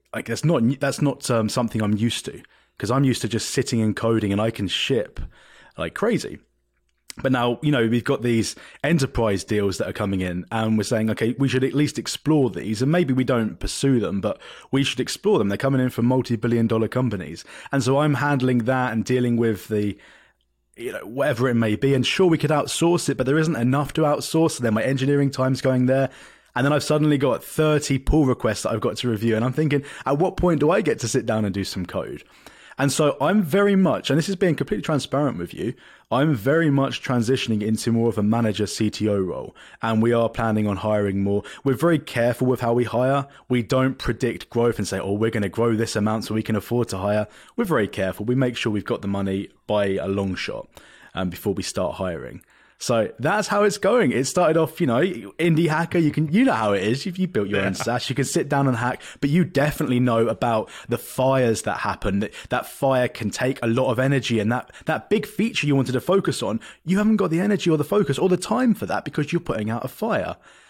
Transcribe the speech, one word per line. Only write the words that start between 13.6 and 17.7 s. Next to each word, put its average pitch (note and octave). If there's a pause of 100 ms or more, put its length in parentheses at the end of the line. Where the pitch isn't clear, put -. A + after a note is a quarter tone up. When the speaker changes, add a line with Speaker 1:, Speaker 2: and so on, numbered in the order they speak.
Speaker 1:
them, F#2+
but G#2 (320)
we C3+
should -
explore F#3+
them. G2+
They're G2
coming C3+
in B2+
from A#2
multi-billion A#2+
dollar A2+
companies. G2 (280)